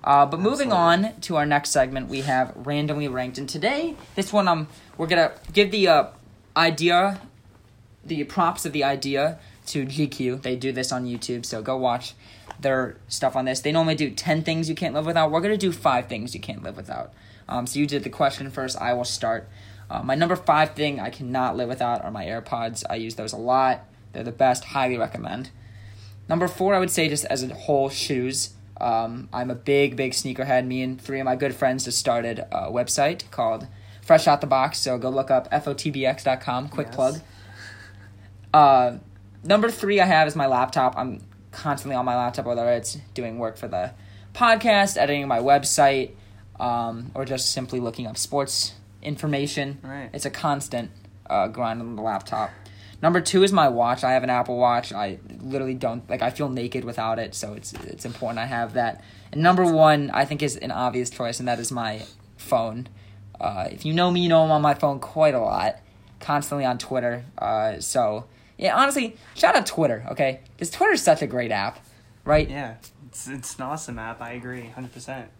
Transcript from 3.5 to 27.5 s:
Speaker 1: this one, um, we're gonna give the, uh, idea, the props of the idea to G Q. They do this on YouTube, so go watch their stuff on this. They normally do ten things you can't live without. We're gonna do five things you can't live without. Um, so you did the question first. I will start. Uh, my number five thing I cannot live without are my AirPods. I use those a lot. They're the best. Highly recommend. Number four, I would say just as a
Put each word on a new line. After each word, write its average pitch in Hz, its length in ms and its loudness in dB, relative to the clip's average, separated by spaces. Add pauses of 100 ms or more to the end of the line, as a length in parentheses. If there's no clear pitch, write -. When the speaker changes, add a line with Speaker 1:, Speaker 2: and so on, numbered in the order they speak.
Speaker 1:
this 196 180 -4
one, 202 160 4
um, 160 180 0 (300)
we're 160 100 -4
gonna 170 240 4 (220)
give 196 180 4
the, 196 160 2
uh, 151 180 6 (520)
idea, 170 640 2 (840)
the 147 200 -4
props - 400 0
of 147 80 -6
the 147 100 0
idea 139 560 0 (280)
to 139 180 -2
G 139 220 -2
Q. 127 300 -4
They 127 200 -4
do 131 160 -4
this 127 180 -4
on 127 140 -4
YouTube, 120 400 -6
so 110 160 -6
go 131 160 -4
watch 123 380 -2 (440)
their 131 380 0 (100)
stuff 135 300 -2
on 131 80 -2
this. 131 160 -2
They 147 100 -2
normally 160 240 4
do 151 140 -2
ten 160 340 -2
things 160 240 -2
you 160 80 -2
can't 165 180 -4
live 156 120 -2
without. 160 260 2
We're 165 80 2
gonna 208 160 2
do 185 160 0
five 127 360 0
things 117 260 -8
you - 80 -12
can't - 220 -12
live 95 120 -10
without. 64 380 -12 (340)
Um, 123 180 -4
so 143 140 -4
you 147 80 2
did 139 160 -2
the 127 60 -6
question 139 420 -2
first. 131 300 -6
I 123 120 0
will 123 120 -2
start. 113 420 -4 (420)
Uh, - 140 -6
my 131 120 0
number 170 200 2
five 156 360 2
thing 143 280 -2
I 110 120 -6
cannot 127 440 -2
live 120 140 -4
without 120 340 -2
are 101 80 -8
my 101 140 -8
AirPods. 113 640 -6
I 117 60 -2
use 113 200 -6
those 110 160 -8
a 107 60 -8
lot. 127 480 2 (260)
They're 117 120 -10
the 120 100 -8
best. 127 320 2
Highly 127 320 -2
recommend. 113 520 -6 (760)
Number 170 220 2
four, 190 260 2
I 185 40 4
would 185 120 0
say 160 160 2
just 147 180 -2
as 127 160 -2
a 127 120 -6